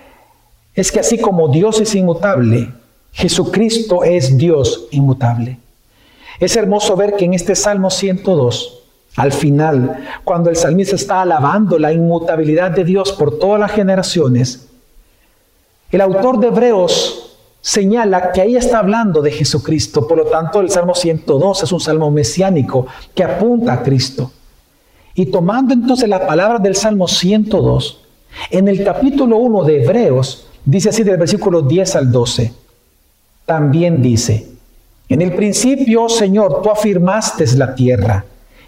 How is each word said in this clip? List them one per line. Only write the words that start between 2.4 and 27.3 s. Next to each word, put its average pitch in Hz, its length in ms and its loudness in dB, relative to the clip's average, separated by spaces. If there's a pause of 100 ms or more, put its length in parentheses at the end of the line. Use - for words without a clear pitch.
Jesucristo 202 920 -2
es 135 320 2
Dios 135 540 0
inmutable. 123 680 -2 (800)
Es 180 180 -2
hermoso 208 380 0
ver 202 220 0
que 180 80 0
en 175 100 0
este 180 200 -2
Salmo 190 360 -2
ciento 185 460 -2
dos, - 440 -2 (360)
al 139 160 0
final, 143 720 0 (200)
cuando 170 260 0
el 165 60 0
salmista 185 400 0
está 185 260 -2
alabando 170 560 2
la 151 140 2
inmutabilidad 165 800 0
de 185 120 0
Dios 190 280 0
por 151 260 -2
todas 202 200 2
las 202 140 -2
generaciones, 180 960 0 (1200)
el 185 120 0
autor 202 360 0
de 208 80 2
Hebreos 208 880 0 (240)
señala 196 680 0
que 190 100 0
ahí 226 140 2
está 247 240 2
hablando 202 420 0
de 143 120 0
Jesucristo. 151 720 -2
Por 165 120 2
lo 156 80 2
tanto, 160 340 0
el 180 100 0
Salmo 175 240 0
ciento 156 420 -2
dos 185 280 0
es 170 80 -4
un 165 80 -2
salmo 156 320 0
mesiánico 147 760 0 (260)
que 185 120 -2
apunta 233 480 0
a 123 100 -4
Cristo. 131 480 -2 (840)
Y 185 100 0
tomando 226 480 0
entonces 247 340 0
las 185 120 0
palabras 190 420 0
del 196 140 0
Salmo 202 320 0
ciento 208 520 0